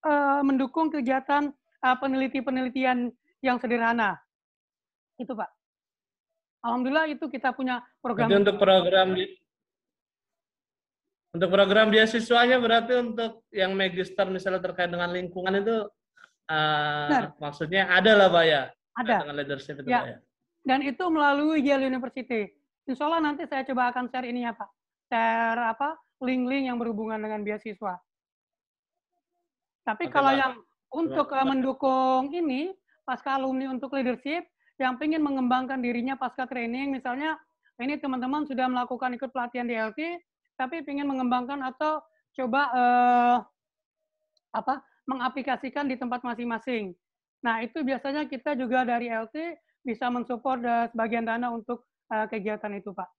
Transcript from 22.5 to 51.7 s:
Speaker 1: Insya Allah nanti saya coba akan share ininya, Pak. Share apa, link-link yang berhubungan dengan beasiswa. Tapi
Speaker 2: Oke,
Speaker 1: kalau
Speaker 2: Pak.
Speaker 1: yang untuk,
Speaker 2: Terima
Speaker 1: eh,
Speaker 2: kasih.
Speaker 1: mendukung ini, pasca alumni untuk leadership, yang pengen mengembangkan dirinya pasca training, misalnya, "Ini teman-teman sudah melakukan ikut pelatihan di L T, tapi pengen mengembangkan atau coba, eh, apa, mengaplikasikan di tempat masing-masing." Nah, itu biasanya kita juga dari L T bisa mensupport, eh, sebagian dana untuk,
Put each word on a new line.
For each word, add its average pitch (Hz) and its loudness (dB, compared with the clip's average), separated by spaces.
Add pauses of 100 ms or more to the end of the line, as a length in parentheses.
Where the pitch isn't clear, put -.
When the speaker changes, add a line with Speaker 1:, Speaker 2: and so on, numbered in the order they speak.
Speaker 1:
Insya 277 -4
Allah 330 2
nanti 294 -2
saya 269 -4
coba 247 0
akan 247 -4
share 254 -6
ininya, 240 -4
Pak. 208 -12 (400)
Share 226 0
apa, 277 -2 (240)
link-link 254 0
yang 247 -4
berhubungan 220 -4
dengan 214 -6
beasiswa. 208 -6 (1900)
Tapi 226 -4
Speaker 2:
Oke, - -16
Speaker 1:
kalau 277 4
Speaker 2:
Pak. 277 2
Speaker 1:
yang 262 0 (400)
untuk, 294 -2
Speaker 2:
Terima 269 -2
Speaker 1:
eh, 269 2
Speaker 2:
kasih. 269 2
Speaker 1:
mendukung 262 0 (120)
ini, 302 -2 (440)
pasca 269 -4
alumni 262 -4
untuk 262 -8
leadership, 277 -4 (340)
yang 254 0
pengen 311 0
mengembangkan 262 0
dirinya 240 -2
pasca 254 -6
training, 247 -6
misalnya, 269 -6 (400)
"Ini 285 -4
teman-teman 269 -2
sudah 254 -2
melakukan 247 -4
ikut 262 -8
pelatihan 247 -6
di 233 -4
L 220 -2
T, 339 -8 (340)
tapi 269 -8
pengen 285 -6
mengembangkan 254 -2
atau 302 -4 (320)
coba, 262 0 (140)
eh, 247 6 (1160)
apa, 254 -4 (240)
mengaplikasikan 269 -4
di 254 -2
tempat 247 -6
masing-masing." 233 -6 (480)
Nah, 226 -2
itu 240 -8
biasanya 277 -4
kita 294 -4
juga 254 0
dari 233 -2
L 226 -4
T 320 -8 (260)
bisa 247 -4
mensupport, 247 -4
eh, 233 0
sebagian 226 -2
dana 233 -2
untuk, 233 -8 (240)